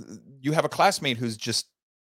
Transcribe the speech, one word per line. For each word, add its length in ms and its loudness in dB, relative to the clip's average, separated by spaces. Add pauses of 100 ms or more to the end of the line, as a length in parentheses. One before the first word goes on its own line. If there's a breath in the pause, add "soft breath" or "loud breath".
(420)
You 120 0
have 120 2
a 40 0
classmate 480 2
who's 200 -4
just 300 -4 (360)